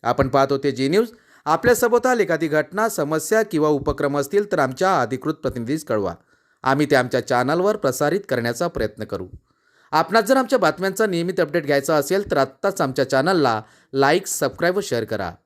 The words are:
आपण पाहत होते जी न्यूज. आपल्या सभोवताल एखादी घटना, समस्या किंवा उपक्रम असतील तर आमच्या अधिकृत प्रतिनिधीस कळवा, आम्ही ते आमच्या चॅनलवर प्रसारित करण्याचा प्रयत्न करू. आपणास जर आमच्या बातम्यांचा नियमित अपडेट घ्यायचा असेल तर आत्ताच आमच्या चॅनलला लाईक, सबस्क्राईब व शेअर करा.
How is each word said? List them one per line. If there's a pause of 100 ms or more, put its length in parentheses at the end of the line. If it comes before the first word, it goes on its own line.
आपण
पाहत
होते
जी
न्यूज. (340)
आपल्या
सभोवताल
एखादी
घटना,
समस्या
किंवा
उपक्रम
असतील
तर
आमच्या
अधिकृत
प्रतिनिधीस
कळवा, (500)
आम्ही
ते
आमच्या
चॅनलवर
प्रसारित
करण्याचा
प्रयत्न
करू. (640)
आपणास
जर
आमच्या
बातम्यांचा
नियमित
अपडेट
घ्यायचा
असेल
तर
आत्ताच
आमच्या
चॅनलला (320)
लाईक,
सबस्क्राईब
व
शेअर
करा. (140)